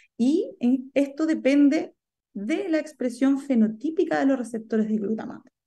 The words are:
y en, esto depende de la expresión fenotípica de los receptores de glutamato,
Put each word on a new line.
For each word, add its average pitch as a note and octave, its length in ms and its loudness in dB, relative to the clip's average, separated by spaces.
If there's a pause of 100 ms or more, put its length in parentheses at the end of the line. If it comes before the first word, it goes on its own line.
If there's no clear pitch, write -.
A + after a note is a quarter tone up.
(160)
y F4 440 0
en, B3+ 340 0
esto C#4 320 0
depende C#4+ 680 2 (380)
de D#4 360 -6
la D#4+ 100 0
expresión C4+ 640 -2
fenotípica D4+ 800 0
de C#4 60 2
los C4+ 120 2
receptores A3 500 -4
de G#3+ 80 0
glutamato, - 540 -6 (160)